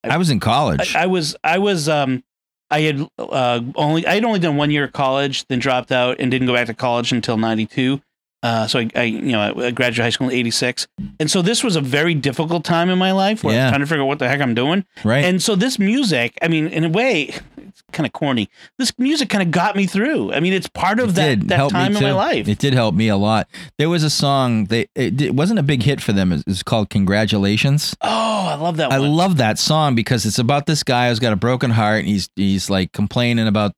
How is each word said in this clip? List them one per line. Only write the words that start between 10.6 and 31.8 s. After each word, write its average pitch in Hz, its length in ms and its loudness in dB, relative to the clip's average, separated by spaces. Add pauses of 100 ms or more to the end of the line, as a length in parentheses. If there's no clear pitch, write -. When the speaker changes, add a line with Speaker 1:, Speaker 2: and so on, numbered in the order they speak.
Speaker 2:
And 151 120 -2
so 190 100 0
this 214 240 0
was 202 120 0
a 156 40 0
very 143 340 0
difficult 156 480 -2
time 175 280 0
in 185 80 0
my 190 140 2
life 196 300 0
where 110 120 0
Speaker 1:
Yeah. 127 120 2
Speaker 2:
I'm 127 40 2
trying 139 100 0
to 143 60 -2
figure 151 160 0
out 135 40 0
what 143 120 -2
the 123 100 0
heck 139 140 0
I'm 123 120 0
doing. 151 300 0 (180)
Speaker 1:
Right. 123 220 2
Speaker 2:
And 180 180 2
so 214 140 0
this 254 220 0
music, 196 640 0
I 170 60 0
mean, 160 200 0
in 160 160 -2
a 170 60 0
way, 196 400 0 (260)
it's - 260 -20 (100)
kinda - 180 -4
corny. 127 400 -2 (280)
This 262 200 -2
music 269 320 0
kinda 196 160 0
got 180 300 0
me 196 100 2
through. 196 480 -2
I 139 60 0
mean, 180 120 2
it's 190 160 -2
part 202 320 -2
of 233 100 0
Speaker 1:
It - 40 2
Speaker 2:
that, 147 260 2
Speaker 1:
did - 80 -2
Speaker 2:
that 175 80 2
Speaker 1:
help 143 160 2
me - 60 0
Speaker 2:
time 202 180 2
in 208 60 2
my 135 80 2
Speaker 1:
too. - 60 0
Speaker 2:
life. 208 300 0
Speaker 1:
It 104 120 0
did 139 160 2
help 110 200 2
me 110 140 2
a 101 80 2
lot. 104 320 2 (300)
There 151 100 2
was 170 160 0
a 151 60 2
song, 127 560 2
they, 110 280 -2
it, 127 280 0
it 131 120 0
wasn't 185 240 2
a 160 40 2
big 139 200 0
hit 135 200 0
for 117 100 -2
them. 95 180 2
It's, 80 160 0
it's 92 160 -4
called 110 280 0
Congratulations. 104 1120 0
Speaker 2:
Oh, - 60 -2 (380)
I 151 100 -4
love 160 200 -4
that 147 160 0
Speaker 1:
I 139 60 2
Speaker 2:
one. 143 180 2
Speaker 1:
love 180 220 2
that 110 200 2
song 151 360 2
because 113 320 0
it's 107 120 0
about 139 280 0
this 156 160 0
guy 123 260 2
who's 117 100 0
got 117 140 2
a 101 40 2
broken 123 340 0
heart 110 300 2